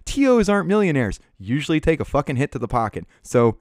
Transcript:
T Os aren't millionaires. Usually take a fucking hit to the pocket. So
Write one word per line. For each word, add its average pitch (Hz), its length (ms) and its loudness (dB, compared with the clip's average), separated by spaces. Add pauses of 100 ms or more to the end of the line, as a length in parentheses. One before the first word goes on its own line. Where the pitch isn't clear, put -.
T 277 240 0
Os 233 220 4
aren't 196 180 0
millionaires. 156 500 0 (200)
Usually 143 420 -2
take 160 180 0
a - 60 -4
fucking 143 320 -4
hit 139 160 -2
to 135 60 -8
the 113 100 -6
pocket. 110 380 -4 (160)
So 120 380 2